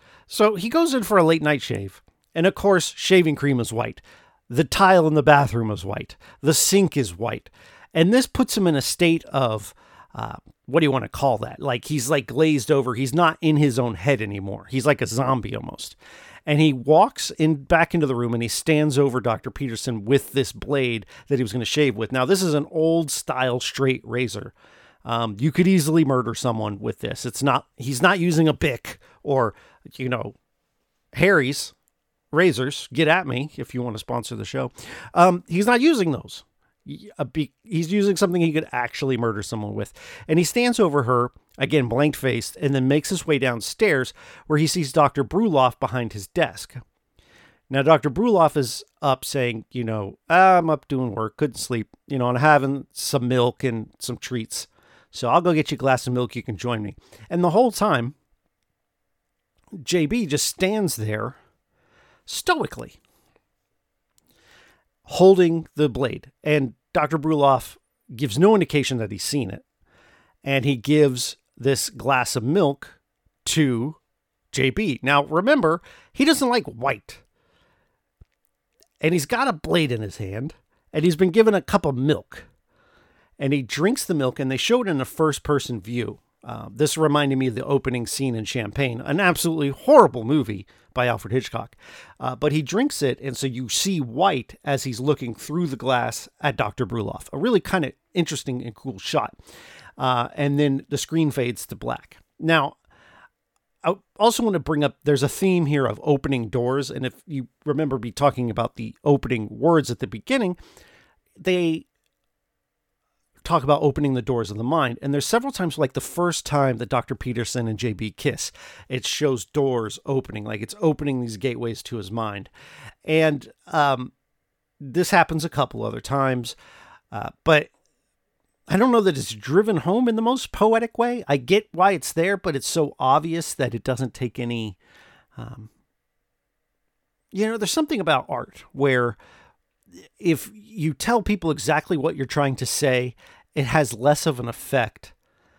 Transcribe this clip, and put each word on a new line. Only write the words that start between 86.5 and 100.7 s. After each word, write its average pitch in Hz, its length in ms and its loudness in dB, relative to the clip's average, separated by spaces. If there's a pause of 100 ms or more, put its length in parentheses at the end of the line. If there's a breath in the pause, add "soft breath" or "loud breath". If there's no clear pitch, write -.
this 139 280 0
reminded 147 400 2
me 131 100 0
of 113 80 -2
the 127 80 -6
opening 127 420 -2
scene 127 300 -4
in 110 80 -6
Champagne, 117 560 -4
an 147 220 -4
absolutely 160 480 0
horrible 143 560 6
movie 117 420 -2 (260 soft breath)
by 123 140 0
Alfred 110 240 -4
Hitchcock. 117 460 -6 (420 loud breath)
Uh, 127 160 -6
but 143 160 0
he 156 100 0
drinks 202 400 -2
it, 127 200 0
and 131 160 -8
so 139 100 -4
you 123 220 -8
see 185 320 -2
white 135 640 -2
as 143 180 -2
he's 120 160 -8
looking 131 340 -2
through 165 340 -4
the 135 100 -6
glass 120 500 -2 (140)
at 139 160 -2
Doctor 113 280 -4
Brulov. 107 460 -8
A 135 60 -10
really 208 240 2
kinda 170 320 -2 (200)
interesting 143 480 -4
and 117 140 -12
cool 113 240 -12
shot. - 340 -4 (640 loud breath)
Uh, 127 380 0
and 143 240 0
then 139 300 2